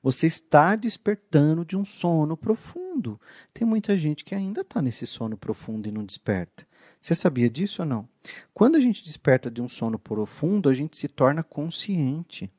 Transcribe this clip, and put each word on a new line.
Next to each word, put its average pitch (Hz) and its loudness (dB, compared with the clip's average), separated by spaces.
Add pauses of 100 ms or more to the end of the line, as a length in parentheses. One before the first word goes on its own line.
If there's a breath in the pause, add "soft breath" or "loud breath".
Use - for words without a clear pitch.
você 135 2
está 165 6
despertando 170 2
de 170 -6
um 202 -2
sono 165 0
profundo. 220 -6 (320 loud breath)
Tem 226 -4
muita 214 0
gente 151 -2
que - -10
ainda 196 -6
tá - -4
nesse 120 -2
sono 110 -8
profundo 107 -8
e 104 -6
não 107 -6
desperta. - -4 (380 soft breath)
Você 175 0
sabia 127 2
disso 175 -6
ou 165 -2
não? 117 -4 (460 loud breath)
Quando 285 6
a 294 6
gente 240 2
desperta 131 2
de 117 -8
um 120 -4
sono 113 -4
profundo, 143 0
a - 4
gente 143 -4
se - -6
torna 143 2
consciente. 156 -4